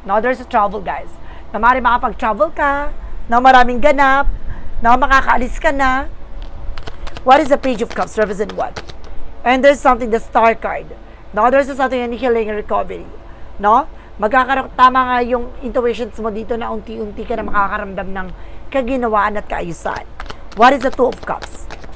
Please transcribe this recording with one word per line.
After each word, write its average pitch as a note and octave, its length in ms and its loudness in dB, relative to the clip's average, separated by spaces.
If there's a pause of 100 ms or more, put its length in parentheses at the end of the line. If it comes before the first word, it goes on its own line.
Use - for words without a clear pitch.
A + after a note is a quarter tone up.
No? G3 200 0
There's B3 200 -2
a - 40 -16
travel, G#3 360 0
guys. E3+ 280 -6 (400)
Na G#3 120 -4
maaari B3+ 160 6
makapag-travel A#3+ 720 0
ka. C#4+ 400 0 (400)
Na A#3 80 6
maraming B3 400 8
ganap. C#4 480 6 (560)
Na A#3 160 6
makakaalis B3 640 2
ka D#4+ 80 4
na. C4+ 400 0 (1120)
What C4 160 8
is D4+ 80 2
the C#4 100 4
Page B3+ 220 0
of - 160 -4
Cups? G3 240 -4
Represent G3+ 340 -2
what? F3 220 -6 (680)
And B3+ 220 2
there's C#4+ 160 6
something, B3 320 2
the A3+ 80 2
Star A3+ 400 2
card. D#3 320 -6 (400)
No? G#3+ 160 2
There's C4+ 240 4
something C4 260 -2
in A#3+ 160 -4
healing A3+ 380 0
and G#3 80 -4
recovery. F#3+ 480 -4 (560)
No? A3 240 4 (320)
Magkakaroon, B3+ 560 0
tama B3+ 320 6
nga B3 160 0
yung B3 260 -2 (140)
intuitions A3+ 560 -2
mo A3 100 -4
dito A3 300 -6
na A#3 160 -6
unti-unti A3 480 -10
ka A3+ 160 -4
na G#3 80 -4
makakaramdam G3 640 -2
ng F#3+ 160 -6 (420)
kaginawaan A3 720 0
at G3 80 -8
kaayusan. E3+ 560 -6 (560)
What C4 160 6
is A3+ 80 -4
the F#3+ 80 0
Two C3+ 240 0
of - 80 -14
Cups? - 420 -10 (300)